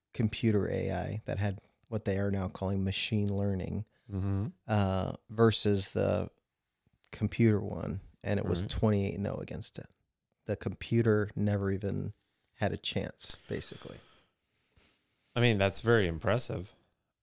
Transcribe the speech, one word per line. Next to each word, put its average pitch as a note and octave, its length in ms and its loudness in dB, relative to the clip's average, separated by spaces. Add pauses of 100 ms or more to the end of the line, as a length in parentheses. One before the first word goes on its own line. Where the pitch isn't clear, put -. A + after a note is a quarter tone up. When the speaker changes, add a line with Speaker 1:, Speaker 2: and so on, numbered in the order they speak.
(140)
Speaker 1:
computer G#2+ 560 2
A F#2+ 220 -2
I F#2 340 -4
that G2 140 -4
had G2+ 200 -2 (300)
what A2 160 -4
they G2 120 0
are G2+ 140 0
now F#2+ 160 -2
calling F#2+ 360 -2
machine G2+ 480 0
learning, G2 540 -2 (260)
Speaker 2:
Mm-hmm. G2 360 -2 (200)
Speaker 1:
uh, F#2+ 460 0 (160)
versus G#2+ 600 2
the F#2+ 380 0 (840)
computer G#2+ 480 2
one, F#2+ 400 -6 (200)
and G2+ 160 -2
it F#2+ 80 -2
was F2+ 160 2
Speaker 2:
Right. G#2 80 -4
Speaker 1:
twenty-eight G2+ 500 2
no G2 160 -4
against - 440 -10
it. - 80 -14 (580)
The G#2 120 -2
computer G#2+ 800 2
never G2+ 340 0
even G2+ 400 -4 (440)
had F#2+ 180 0
a F#2 40 -6
chance, - 600 -6 (120)
basically. - 460 -8 (1400)
Speaker 2:
I - 20 2
mean, A#2+ 180 6
that's G2 220 4
very A2 260 6
impressive. F2+ 680 -2 (480)